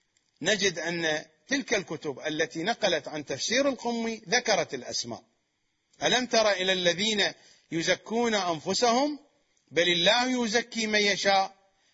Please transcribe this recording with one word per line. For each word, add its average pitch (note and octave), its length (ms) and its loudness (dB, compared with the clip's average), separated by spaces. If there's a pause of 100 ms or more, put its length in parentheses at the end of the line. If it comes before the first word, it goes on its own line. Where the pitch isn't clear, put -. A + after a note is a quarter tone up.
(420)
نجد F#3 380 0
أن D#3+ 460 -2 (220)
تلك C4 260 -2
الكتب D#3 460 -4
التي D#3 440 -4
نقلت F#3 440 -2
عن D3 180 -8
تفسير A#3 440 0
القمي A#3 460 -4
ذكرت G#3 580 -2
الأسماء. A#2+ 500 -8 (800)
"ألم A3 220 2
تر A3 260 2
إلى F#3+ 220 0
الذين F#3 600 0 (380)
يزكون G3 640 0
أنفسهم G#3+ 840 0 (520)
بل E3+ 180 2
الله A#3+ 560 2
يزكي A3+ 420 -2
من G#3+ 120 2
يشاء، G3 560 2 (380)